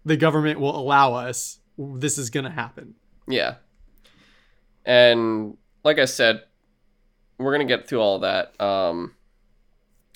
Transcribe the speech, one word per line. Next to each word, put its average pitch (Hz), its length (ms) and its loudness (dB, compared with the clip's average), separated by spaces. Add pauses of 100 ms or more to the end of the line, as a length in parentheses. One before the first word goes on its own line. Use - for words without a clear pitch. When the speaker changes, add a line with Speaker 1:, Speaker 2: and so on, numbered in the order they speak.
Speaker 1:
the 151 120 2
government 151 440 0
will 143 180 -2
allow 139 360 4
us, 123 440 -8 (180)
w-, 139 220 -12
this 143 200 -4
is 123 120 -8
gonna 139 220 -6
happen. 117 420 -10 (320)
Speaker 2:
Yeah. 107 300 -2 (1300)
And 117 720 4 (260)
like 151 160 2
I 135 60 2
said, 117 380 0 (960)
we're 135 140 -2
gonna 147 120 0
get 123 240 -2
through 120 120 -2
all 101 200 2
that. 95 400 -4
Um, 90 540 -4 (1000)